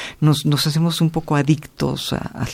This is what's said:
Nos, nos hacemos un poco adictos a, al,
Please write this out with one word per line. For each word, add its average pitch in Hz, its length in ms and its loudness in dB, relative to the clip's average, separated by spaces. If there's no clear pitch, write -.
Nos, 151 260 4
nos 147 200 2
hacemos 160 360 0
un 160 80 4
poco 156 260 -2
adictos 139 800 0
a, - 40 -2
al, - 360 -6